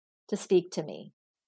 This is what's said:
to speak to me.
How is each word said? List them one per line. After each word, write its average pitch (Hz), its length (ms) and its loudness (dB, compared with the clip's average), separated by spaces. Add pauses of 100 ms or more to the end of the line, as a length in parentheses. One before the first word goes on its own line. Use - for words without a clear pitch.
(300)
to 202 80 0
speak 180 340 2
to 165 120 -4
me. - 300 -12 (340)